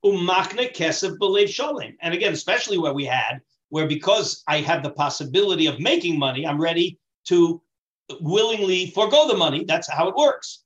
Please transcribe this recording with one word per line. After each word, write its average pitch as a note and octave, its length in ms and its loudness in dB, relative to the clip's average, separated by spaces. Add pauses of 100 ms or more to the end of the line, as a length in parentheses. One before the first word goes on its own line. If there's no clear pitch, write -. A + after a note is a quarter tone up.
Umachne F#3+ 680 2
kesef D#3+ 440 -2
b'leiv G3+ 300 2
sholem. B3 540 -6
And E3+ 120 -4
again, F3+ 200 0
especially D4 440 -2
where D#3 160 0
we C#3 120 -4
had, B2 360 -4 (280)
where D#3 180 -2
because F#3+ 600 0
I D3+ 140 0
have D#3+ 220 -2
the D3 80 -6
possibility D#3 760 0
of B2+ 120 -4
making F3 400 0
money, C3+ 260 -2
I'm D3 160 -2
ready E3+ 360 0 (280)
to E3+ 360 4 (580)
willingly F#3+ 720 0
forego D4+ 360 4
the A3+ 100 2
money. C3+ 280 0
That's E3+ 240 -2
how D#3+ 200 0
it F#3+ 60 -6
works. - 500 0